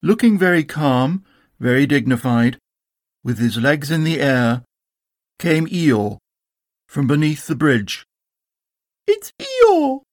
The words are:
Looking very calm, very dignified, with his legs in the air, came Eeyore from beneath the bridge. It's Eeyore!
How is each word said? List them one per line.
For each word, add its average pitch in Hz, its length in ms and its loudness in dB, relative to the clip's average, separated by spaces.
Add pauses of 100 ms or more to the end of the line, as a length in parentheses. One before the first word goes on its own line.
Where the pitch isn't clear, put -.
Looking 220 360 2
very 175 260 2
calm, 147 600 -2 (340)
very 127 260 0
dignified, 123 720 0 (640)
with 123 160 -6
his 113 200 -2
legs 143 340 -2
in 160 140 0
the 160 160 -2
air, 123 420 0 (760)
came 165 280 0
Eeyore 117 520 0 (680)
from 143 180 -4
beneath 147 420 -2
the 160 80 -4
bridge. 120 500 -2 (1000)
It's 415 340 -2
Eeyore! 392 720 2